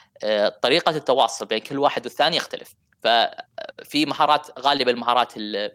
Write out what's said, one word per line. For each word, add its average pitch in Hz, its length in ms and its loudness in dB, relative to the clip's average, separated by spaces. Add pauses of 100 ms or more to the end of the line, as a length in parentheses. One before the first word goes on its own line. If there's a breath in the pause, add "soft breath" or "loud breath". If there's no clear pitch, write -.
(240 soft breath)
آه، 107 240 2
طريقة 156 480 0
التواصل 127 500 0
بين 110 120 -2
كل 139 200 -8
واحد 139 280 0
والثاني 151 300 0
يختلف. - 380 -8 (280)
ففي - 1040 -2
مهارات، 143 540 0
غالبا 135 300 2
المهارات 120 460 2
ال-، 104 380 -6